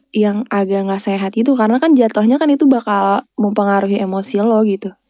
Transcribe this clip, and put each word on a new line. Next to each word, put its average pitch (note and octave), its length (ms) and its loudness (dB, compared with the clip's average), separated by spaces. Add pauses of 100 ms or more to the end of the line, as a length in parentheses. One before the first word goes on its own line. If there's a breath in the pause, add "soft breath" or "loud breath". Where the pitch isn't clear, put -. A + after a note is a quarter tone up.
(120)
yang G#3 360 0
agak G3 360 -2
nggak G3 160 -4
sehat G3 340 -4
itu, B3+ 200 0
karena A3+ 240 2
kan D#4+ 160 2
jatuhnya A3+ 420 2
kan D4+ 140 0
itu C#4+ 160 2
bakal G#3 580 0 (100)
mempengaruhi G3+ 640 0
emosi G3 440 -4
lo A3 220 2
gitu. G3 280 -4 (180)